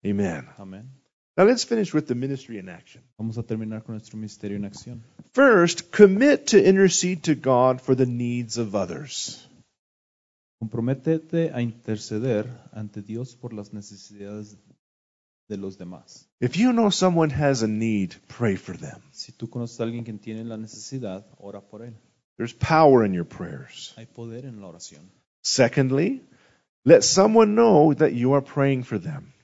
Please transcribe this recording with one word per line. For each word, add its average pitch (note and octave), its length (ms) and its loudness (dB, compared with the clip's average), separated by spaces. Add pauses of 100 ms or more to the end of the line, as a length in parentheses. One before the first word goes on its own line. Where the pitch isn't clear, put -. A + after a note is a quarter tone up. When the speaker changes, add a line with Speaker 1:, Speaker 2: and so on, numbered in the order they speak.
Speaker 1:
Amen. F#2+ 420 -4 (120)
Speaker 2:
Amén. G2+ 320 -20 (480)
Speaker 1:
Now F#3 60 6
let's A#3+ 200 2
finish A3 300 -4
with D3+ 120 -2
the B2 80 -4
ministry B2+ 440 -8
in F#2 100 -16
action. - 340 -20 (160)
Speaker 2:
Vamos A2 200 -8
a A#2 40 -8
terminar A2 400 -8
con A#2 120 -14
nuestro A2 240 -16
ministerio G#2 380 -10
en G2+ 100 -8
acción. A#2 360 -18 (300)
Speaker 1:
First, G#3+ 580 4
commit G#3 580 6
to G3+ 140 6
intercede F#3+ 600 2
to D#3+ 120 0
God B2+ 460 2
for C3 140 0
the C3 100 2
needs A#2+ 540 -4
of G#2+ 160 -4
others. - 760 -8 (1120)
Speaker 2:
Comprométete D#3 920 -4
a B2 80 -4
interceder A2 840 -6 (280)
ante G#2+ 260 -14
Dios A2 340 -12
por A2+ 200 -16
las G#2 180 -16
necesidades G#2 840 -18 (920)
de G#2 100 -10
los G2 200 -12
demás. F2 500 -18 (120)
Speaker 1:
If B2 160 -2
you A#3+ 160 2
know A3+ 180 2
someone E3+ 400 2
has C#3 320 0
a A2 60 0
need, G#2+ 460 -2 (140)
pray G#2+ 280 -2
for F2 200 -14
them. - 260 -18 (100)
Speaker 2:
Si - 200 -18
tú A#2 160 -12
conoces A#2 320 -10
a A#2 40 -2
alguien A#2 200 -8
que A2+ 100 -14
tiene A2 300 -12
la A2+ 120 -12
necesidad, G#2+ 680 -12 (120)
ora G2 220 -18
por G#2+ 220 -20
él. A#2+ 120 -18 (440)
Speaker 1:
There's A#2 160 -8
power D3 500 6
in G2 80 0
your F2 140 -4
prayers. - 680 -16
Speaker 2:
Hay A2+ 100 -20
poder A#2 400 -16
en A2+ 140 -16
la G2 80 -18
oración. E2+ 420 -20 (320)
Speaker 1:
Secondly, C3+ 800 0 (600)
let G#2 200 10
someone G#3+ 500 4
know F3+ 400 6
that D#3 180 2
you A#2+ 200 0
are C#3 100 2
praying C#3 420 -2
for A2+ 140 -6
them. D2+ 340 -10 (120)